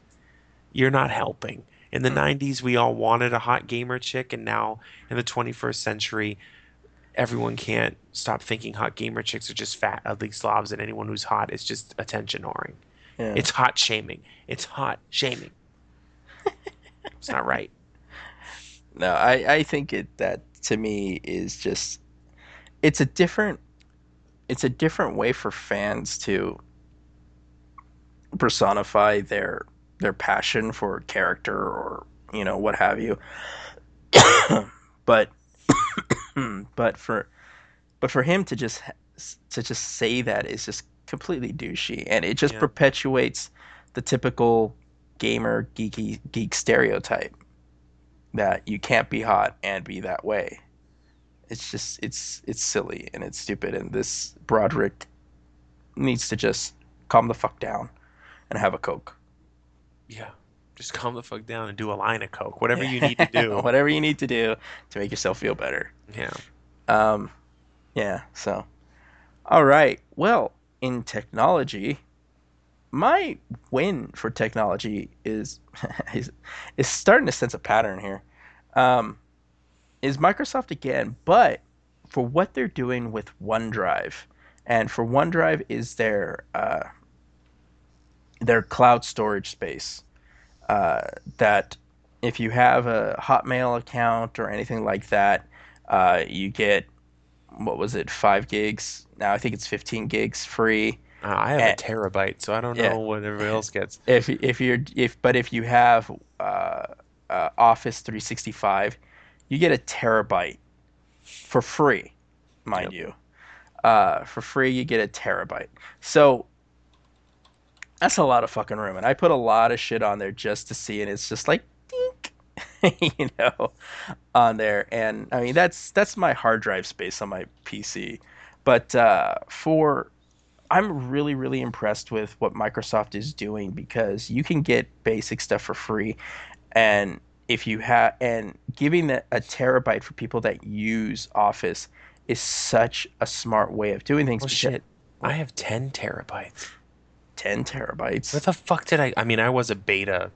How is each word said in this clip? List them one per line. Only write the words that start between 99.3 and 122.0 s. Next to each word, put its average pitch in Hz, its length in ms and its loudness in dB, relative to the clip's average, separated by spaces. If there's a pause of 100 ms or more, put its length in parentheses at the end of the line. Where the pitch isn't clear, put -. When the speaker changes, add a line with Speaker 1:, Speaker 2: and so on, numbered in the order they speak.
Speaker 2:
I 104 40 0
think 113 160 -4
it's - 140 -10
fifteen 107 400 -6
gigs - 380 -2
free. 110 520 2 (260)
Speaker 1:
Uh, 101 140 -2
I 107 140 2
have 147 80 2
Speaker 2:
And 110 200 4
Speaker 1:
a - 40 -8
terabyte, 101 580 -2
so 101 120 -4
I 113 80 0
don't 120 160 -4
Speaker 2:
Yeah. 113 160 2
Speaker 1:
know 110 60 -4
what 107 260 -4
everybody 104 240 -4
else 110 200 -2
gets. - 380 -8
Speaker 2:
If, 123 220 6
if 127 320 0
you're, 123 180 2 (160)
if, 123 260 0
but 123 140 4
if 120 160 0
you 117 120 -2
have, 120 460 6 (300)
uh, 92 460 -4 (440)
uh, 85 280 -2
Office 113 420 4
three 107 220 -10
sixty-five, 104 760 -2 (520)
you 139 80 -2
get 160 160 4
a 123 40 2
terabyte 101 800 0 (640)
for - 380 -2
free, - 520 2 (500)
mind 95 300 -4
Speaker 1:
Yep. 82 140 -12
Speaker 2:
you. - 60 -14 (680)
Uh, 110 400 6
for - 180 -12
free, 131 300 0
you 127 140 -2
get 113 180 2
a 101 80 -4
terabyte. - 560 -4 (320)
So 139 460 6 (1500)
that's - 180 2
a 175 60 6
lot 123 200 6
of 113 60 -2
fucking 107 280 -6
room, 98 200 -6
and 95 80 -2
I 135 80 6
put 143 180 4
a 147 40 4
lot 113 360 6
of 117 80 -2
shit 113 220 -2
on 104 180 0
there 98 120 -4
just 104 380 -6
to - 40 -8
see, 104 280 -6
and 101 100 -4
it's - 180 -8
just - 180 -8
like, - 160 2 (240)
dink, 508 460 -6 (680)